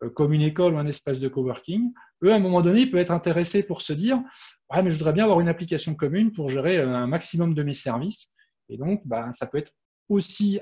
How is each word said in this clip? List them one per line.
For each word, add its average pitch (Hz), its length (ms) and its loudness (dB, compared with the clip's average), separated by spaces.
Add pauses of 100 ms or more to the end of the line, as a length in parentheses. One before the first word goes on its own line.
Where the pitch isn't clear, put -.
euh, 120 80 -6
comme 151 240 0
une 151 80 4
école 160 320 2
ou 147 60 -2
un 147 80 -2
espace 139 320 -6
de 135 80 -2
coworking, 151 640 -4 (300)
eux, 202 100 6
à - 20 6
un 208 40 6
moment 180 220 4
donné, 185 200 6
ils 262 80 4
peuvent 180 100 2
être 175 120 0
intéressés 175 500 0
pour 185 220 -6
se 151 100 -6
dire, « 240 300 0 (500)
Ouais, 175 80 2
mais 185 80 2
je 160 80 0
voudrais 156 160 0
bien 208 120 2
avoir 185 140 4
une 170 80 2
application 165 460 -2
commune 180 380 0
pour 147 180 -4
gérer, 143 280 0
euh, 131 180 0
un 123 120 -2
maximum 165 460 0
de 147 80 -2
mes 143 140 -4
services. » 135 560 -6 (380)
Et 110 80 -12
donc, 185 280 -4
bah, 117 280 -6
ça 127 120 -10
peut 143 140 -6
être - 120 -10 (380)
aussi 202 520 -2